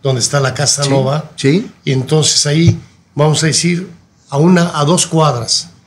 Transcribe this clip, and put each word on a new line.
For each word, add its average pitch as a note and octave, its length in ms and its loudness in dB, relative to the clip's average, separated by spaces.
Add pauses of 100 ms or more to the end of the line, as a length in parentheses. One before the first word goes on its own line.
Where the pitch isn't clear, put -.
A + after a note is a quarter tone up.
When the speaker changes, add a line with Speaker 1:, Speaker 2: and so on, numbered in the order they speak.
Speaker 1:
donde C3 200 -2
está C#3+ 180 -2
la C3 140 -2
Casa C#3+ 320 -2
Speaker 2:
Sí, C#3 40 -4
Speaker 1:
Nova. C3+ 460 -2
Speaker 2:
sí. D#3+ 340 0 (140)
Speaker 1:
Y C#3+ 80 -4
entonces C#3+ 560 0
ahí, E3 320 2 (340)
vamos D3+ 300 0
a D#3+ 40 0
decir, F3 420 -2 (400)
a C#3+ 80 -4
una, E3+ 420 2
a D3 60 0
dos F3+ 200 0
cuadras D3 680 -2 (160)